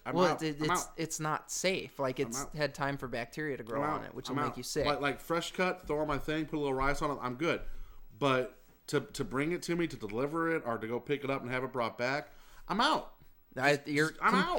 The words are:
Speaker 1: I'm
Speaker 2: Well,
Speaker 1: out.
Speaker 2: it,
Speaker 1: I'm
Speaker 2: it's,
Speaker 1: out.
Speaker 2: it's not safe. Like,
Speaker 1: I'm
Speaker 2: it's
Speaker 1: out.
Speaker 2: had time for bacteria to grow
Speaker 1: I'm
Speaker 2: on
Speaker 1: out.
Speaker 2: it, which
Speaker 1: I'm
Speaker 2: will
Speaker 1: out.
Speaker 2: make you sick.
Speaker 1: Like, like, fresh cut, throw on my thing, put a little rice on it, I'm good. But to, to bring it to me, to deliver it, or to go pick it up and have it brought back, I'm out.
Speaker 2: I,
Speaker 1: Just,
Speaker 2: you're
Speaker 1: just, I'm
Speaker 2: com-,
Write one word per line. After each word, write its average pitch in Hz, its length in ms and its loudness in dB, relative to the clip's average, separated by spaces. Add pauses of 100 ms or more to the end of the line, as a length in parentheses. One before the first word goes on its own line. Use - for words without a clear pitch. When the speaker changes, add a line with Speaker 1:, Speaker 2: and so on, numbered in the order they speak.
Speaker 1:
I'm 127 100 -2
Speaker 2:
Well, 180 100 6
Speaker 1:
out. 160 180 2
Speaker 2:
it, 151 160 -2
Speaker 1:
I'm 156 120 2
Speaker 2:
it's, 175 140 4
Speaker 1:
out. - 120 -10
Speaker 2:
it's 160 220 -4
not 156 320 -4
safe. - 480 -2
Like, 135 200 0
Speaker 1:
I'm 131 80 0
Speaker 2:
it's 123 140 -4
Speaker 1:
out. - 140 -8
Speaker 2:
had 147 180 0
time 139 240 -2
for 135 100 -6
bacteria 127 500 -4
to 120 60 -8
grow 113 200 -2
Speaker 1:
I'm 151 80 0
Speaker 2:
on - 80 -2
Speaker 1:
out. 110 80 -8
Speaker 2:
it, - 80 -14
which 131 140 -8
Speaker 1:
I'm 135 80 -2
Speaker 2:
will 147 60 0
Speaker 1:
out. 143 60 0
Speaker 2:
make - 80 -8
you 123 60 -8
sick. - 220 0
Speaker 1:
Like, 143 160 2
like, 139 180 0
fresh 165 320 -2
cut, 180 340 -2
throw 151 140 0
on 151 80 0
my 143 100 2
thing, 156 280 -2
put 156 120 -4
a - 20 -2
little 139 140 0
rice 139 300 2
on 147 80 2
it, 131 100 -4
I'm 123 140 -2
good. 139 240 2 (580)
But 131 400 2 (300)
to, 143 140 2
to - 240 -4
bring 147 260 0
it 175 120 -2
to 170 120 0
me, 170 120 2
to 131 100 -10
deliver 147 580 0
it, 156 100 -2
or 117 120 0
to 110 100 -6
go 120 140 -2
pick 143 240 -2
it 131 40 0
up 135 120 0
and 123 100 -6
have 127 140 0
it 120 80 -6
brought 117 240 0
back, 135 320 0 (400)
I'm 185 100 2
out. 285 320 2 (460)
Speaker 2:
I, 143 180 6
Speaker 1:
Just, - 140 -2
Speaker 2:
you're 151 200 4
Speaker 1:
just, - 140 -10
I'm 214 80 6
Speaker 2:
com-, - 120 6 (160)